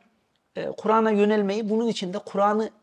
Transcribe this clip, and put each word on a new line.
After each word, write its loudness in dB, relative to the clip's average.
e, -6
Kur'an'a 2
yönelmeyi, 2
bunun 0
için -4
de -8
Kur'an'ı 0